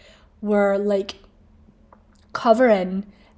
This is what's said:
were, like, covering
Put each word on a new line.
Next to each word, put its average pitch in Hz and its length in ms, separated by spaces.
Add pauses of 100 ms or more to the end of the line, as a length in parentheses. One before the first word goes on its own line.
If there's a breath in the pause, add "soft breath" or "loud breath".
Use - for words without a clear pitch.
(420 soft breath)
were, 202 360
like, 202 380 (1160)
covering 208 760 (320 soft breath)